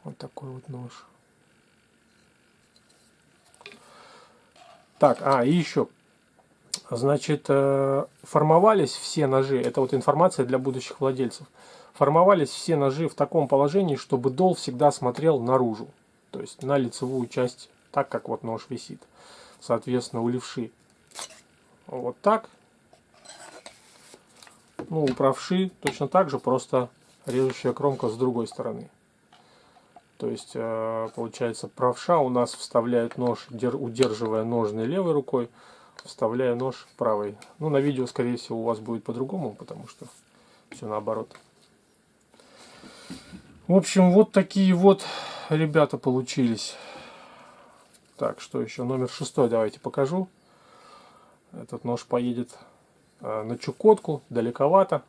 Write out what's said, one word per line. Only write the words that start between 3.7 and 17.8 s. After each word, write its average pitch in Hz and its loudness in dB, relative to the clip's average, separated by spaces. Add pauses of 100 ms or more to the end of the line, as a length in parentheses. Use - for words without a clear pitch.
Так, 135 4
а, 135 2
и 143 4
ещё. 156 0 (1040)
Значит, 139 -2
э, 139 2 (180)
формовались 170 4
все - -2
ножи, 131 2
это 123 -2
вот 131 0
информация 143 2
для 127 0
будущих 131 -6
владельцев. 131 -4 (480)
Формовались 160 4
все - -2
ножи 143 0
в - -6
таком 147 0
положении, 147 2
чтобы 131 -2
дол 175 2
всегда 143 2
смотрел 139 0
наружу. 117 0 (440)
То 123 -10
есть - -14
на 139 2
лицевую 123 -4
часть, - -6 (220)